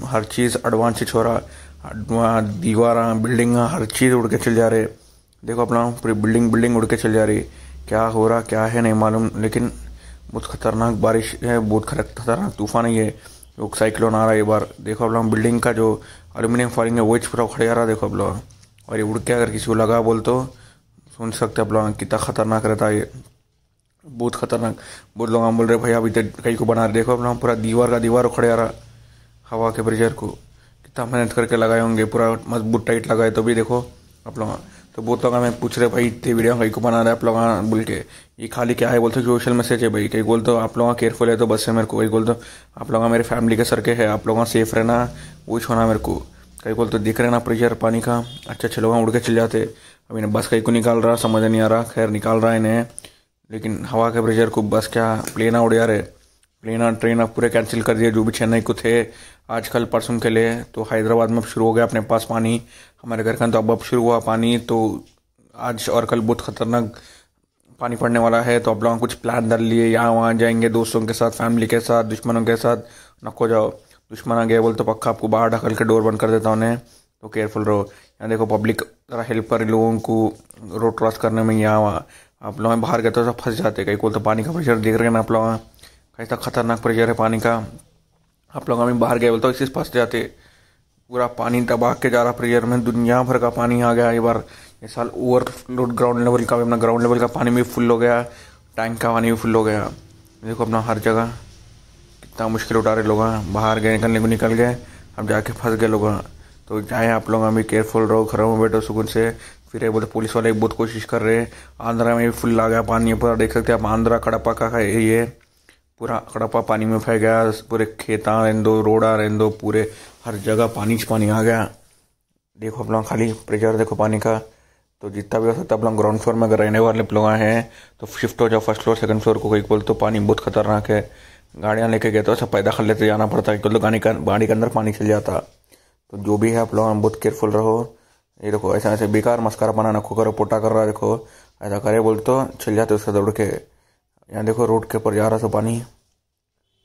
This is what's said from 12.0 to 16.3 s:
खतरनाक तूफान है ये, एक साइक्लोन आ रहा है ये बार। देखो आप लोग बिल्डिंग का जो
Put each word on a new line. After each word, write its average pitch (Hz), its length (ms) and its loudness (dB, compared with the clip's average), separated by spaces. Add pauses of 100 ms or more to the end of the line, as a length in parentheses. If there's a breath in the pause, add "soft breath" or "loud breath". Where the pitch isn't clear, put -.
खतरनाक 117 440 -4
तूफान 117 280 -2
है 117 80 0
ये, 110 200 0 (460 loud breath)
एक 107 160 -8
साइक्लोन 110 400 2
आ 107 40 2
रहा 110 120 4
है 110 60 4
ये 107 60 4
बार। 107 240 0 (140)
देखो 107 240 -4
आप 110 60 0
लोग 113 200 0
बिल्डिंग 113 300 2
का 123 120 0
जो 110 280 0 (360 loud breath)